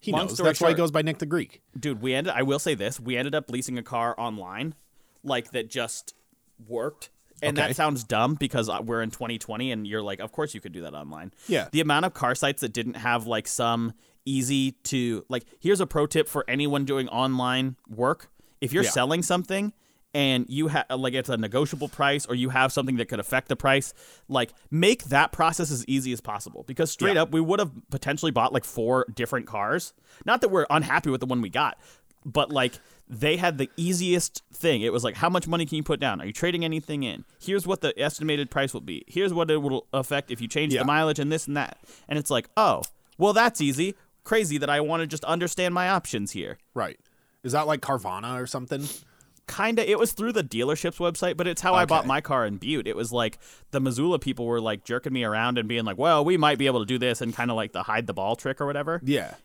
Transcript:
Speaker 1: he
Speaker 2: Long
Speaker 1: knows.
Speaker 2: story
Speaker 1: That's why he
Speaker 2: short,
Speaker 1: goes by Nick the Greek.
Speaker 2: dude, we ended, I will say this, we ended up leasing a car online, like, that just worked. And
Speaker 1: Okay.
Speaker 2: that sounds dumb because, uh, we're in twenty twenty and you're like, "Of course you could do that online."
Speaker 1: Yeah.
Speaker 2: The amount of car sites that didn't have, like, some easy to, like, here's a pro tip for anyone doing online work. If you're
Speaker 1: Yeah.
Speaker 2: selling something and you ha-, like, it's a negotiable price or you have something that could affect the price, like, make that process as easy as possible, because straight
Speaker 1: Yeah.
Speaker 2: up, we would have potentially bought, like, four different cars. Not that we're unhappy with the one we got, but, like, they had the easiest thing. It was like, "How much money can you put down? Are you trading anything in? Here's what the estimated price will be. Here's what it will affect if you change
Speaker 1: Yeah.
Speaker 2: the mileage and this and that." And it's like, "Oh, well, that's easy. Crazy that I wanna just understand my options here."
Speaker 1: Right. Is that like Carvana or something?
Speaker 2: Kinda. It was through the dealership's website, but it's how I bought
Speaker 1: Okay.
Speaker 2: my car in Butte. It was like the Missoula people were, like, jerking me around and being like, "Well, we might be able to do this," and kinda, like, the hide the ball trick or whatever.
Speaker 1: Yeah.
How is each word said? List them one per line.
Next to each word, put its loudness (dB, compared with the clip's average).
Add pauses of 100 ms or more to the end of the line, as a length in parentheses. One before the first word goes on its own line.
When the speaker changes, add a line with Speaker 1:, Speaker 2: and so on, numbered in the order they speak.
Speaker 1:
he -6
Speaker 2:
Long 2
Speaker 1:
knows. -8
Speaker 2:
story 2
Speaker 1:
That's 2
why 6
he 8
Speaker 2:
short, 2
Speaker 1:
goes 4
by 2
Nick -2
the -4
Greek. -4 (160)
Speaker 2:
dude, -4
we 0
ended, 0
I 2
will 2
say 0
this, -2
we -4
ended -2
up -2
leasing -4
a -6
car -2
online, -6 (480)
like, -4
that -4
just -6 (520)
worked. -8 (300)
And -2
Speaker 1:
Okay. 2
Speaker 2:
that -2
sounds 0
dumb 2
because, 0
uh, -2
we're -2
in -4
twenty -6
twenty -6
and -6
you're -4
like, -6
"Of -10
course -4
you -12
could -14
do -12
that -12
online." -14 (140)
Speaker 1:
Yeah. 0
Speaker 2:
The 2
amount 4
of -2
car 0
sites 0
that -4
didn't -4
have, 0
like, -2
some 0 (300)
easy 0 (120)
to, -2
like, -4 (160)
here's 4
a 2
pro 2
tip 2
for -4
anyone 0
doing 0
online 0 (120)
work. -2 (320)
If -2
you're 4
Speaker 1:
Yeah. 2
Speaker 2:
selling 2
something 0 (400)
and 2
you 0
ha-, 2 (120)
like, 0
it's -2
a 0
negotiable -2
price 0
or -2
you 0
have 0
something 0
that -2
could -4
affect -2
the -2
price, 2 (340)
like, 0 (160)
make 4
that 4
process 0
as -4
easy -2
as -6
possible, -12
because -2
straight 2
Speaker 1:
Yeah. 4
Speaker 2:
up, 0
we 2
would 2
have 0 (200)
potentially -2
bought, 2
like, 0
four 0
different -4
cars. -2 (320)
Not 2
that 4
we're 4
unhappy 2
with 0
the -4
one 0
we -4
got, 0 (480)
but, 0
like, 0 (300)
they 2
had 2
the -2
easiest 0 (100)
thing. 2
It 2
was 2
like, -2
"How 2
much 0
money 0
can -4
you -2
put -2
down? 0
Are -10
you -6
trading 0
anything -4
in? -8 (160)
Here's -2
what -2
the 0
estimated -2
price 0
will -8
be. -8
Here's 0
what 0
it 6
will -2
affect -2
if -6
you -4
change 0
Speaker 1:
Yeah. 2
Speaker 2:
the 0
mileage 2
and 0
this -2
and -4
that." -4 (280)
And -2
it's -4
like, 0
"Oh, 4 (340)
well, 6
that's 2
easy. 2 (300)
Crazy 2
that 0
I 2
wanna 0
just -8
understand 0
my 0
options -2
here." -8 (160)
Speaker 1:
Right. -6 (420)
Is -4
that 2
like 2
Carvana -4
or -4
something? -6 (600)
Speaker 2:
Kinda. 0
It 4
was 2
through -2
the 0
dealership's -2
website, 0
but -2
it's -2
how 4
I 6
bought 4
Speaker 1:
Okay. -2
Speaker 2:
my 2
car 0
in -2
Butte. -4
It -2
was -4
like 0 (320)
the 0
Missoula 2
people -4
were, 0
like, -2
jerking -2
me 0
around 2
and 0
being -2
like, -2
"Well, 6
we 4
might 4
be 2
able 4
to 0
do 0
this," 0
and -4
kinda, -2
like, -2
the -4
hide 0
the -4
ball -2
trick -4
or -2
whatever. -4
Speaker 1:
Yeah. 0 (120)